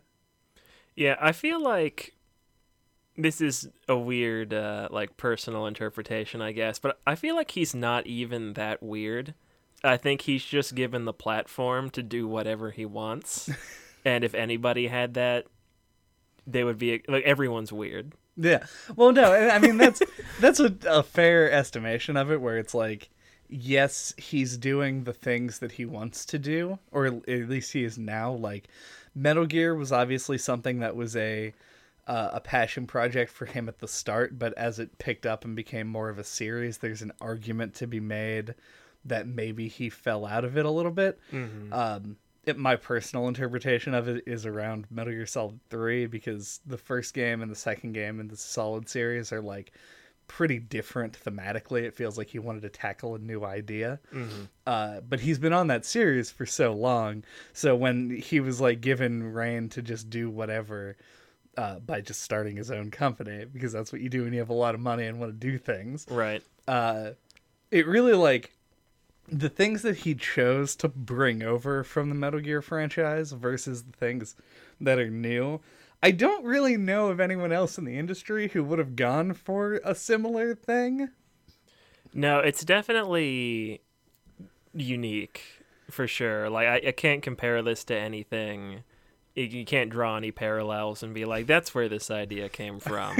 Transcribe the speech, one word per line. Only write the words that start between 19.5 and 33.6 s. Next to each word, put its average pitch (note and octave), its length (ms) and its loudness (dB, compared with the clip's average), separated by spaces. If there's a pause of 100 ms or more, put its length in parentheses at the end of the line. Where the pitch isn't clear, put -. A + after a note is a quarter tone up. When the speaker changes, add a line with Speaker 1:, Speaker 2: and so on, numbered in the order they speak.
Speaker 2:
I G#3 40 6
mean, A3 160 10
that's, A#3+ 260 10 (180)
Speaker 1:
<laughs> - 200 -12
Speaker 2:
that's B3 220 8
a, A#3 120 6 (120)
a D#3 180 8
fair E3+ 480 8
estimation B2 640 2
of C#3 160 2
it, D#3 80 2
where A#2 180 0
it's A2 160 -4
like, A2 360 -2 (400)
yes, C#3 680 2
he's B2+ 400 -2
doing C3+ 460 0
the A#2+ 80 -6
things A#2+ 480 -2
that A#2+ 140 -6
he B2 100 -6
wants A#2 440 -8
to D#3 120 -2
do, E3+ 400 -2 (120)
or C3+ 160 4
at A#2+ 200 -4
least B2 460 -2
he C3 100 0
is A2+ 140 -4
now. A2 340 -4
Like, G#2+ 380 -6 (440)
Metal D3+ 320 4
Gear E3 300 4
was C#3 160 -4
obviously B2+ 460 2
something B2 420 -2
that A2+ 160 -2
was A#2 220 -4
a, A2 360 -2 (540)
uh, A2+ 240 -2
a - 80 -4
passion B2 480 0
project A#2+ 420 0
for - 160 -12
him A#2 220 -6